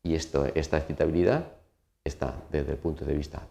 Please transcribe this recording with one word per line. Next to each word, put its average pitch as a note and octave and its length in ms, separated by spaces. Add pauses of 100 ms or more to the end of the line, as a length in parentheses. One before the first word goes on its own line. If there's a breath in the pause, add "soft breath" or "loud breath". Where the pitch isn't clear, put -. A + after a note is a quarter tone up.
Y D#2+ 140
esto, C#2+ 300 (100)
esta D#2 220
excitabilidad E2 720 (560)
está C2+ 300 (140)
desde D2 220
el C#2+ 60
punto D#2 260
de D2 100
vista D2 380